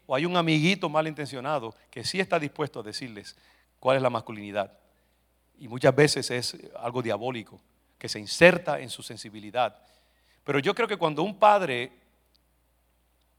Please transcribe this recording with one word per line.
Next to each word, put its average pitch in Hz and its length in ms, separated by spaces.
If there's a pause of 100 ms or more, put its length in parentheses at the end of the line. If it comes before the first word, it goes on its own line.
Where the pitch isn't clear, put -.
o 135 100
hay 147 100
un 180 100
amiguito 165 540
malintencionado 143 840 (140)
que 117 140
sí 185 160
está 185 200
dispuesto 143 420
a - 20
decirles 107 540 (420)
cuál 131 180
es 131 60
la 123 60
masculinidad. 104 680 (840)
Y 131 80
muchas 127 280
veces 143 360
es 123 260 (220)
algo 120 220
diabólico 110 580 (380)
que 113 120
se 107 100
inserta 165 600
en 127 100
su - 140
sensibilidad. 107 720 (640)
Pero 143 160
yo 185 160
creo 226 120
que 208 100
cuando 156 260
un 202 160
padre 175 520 (1500)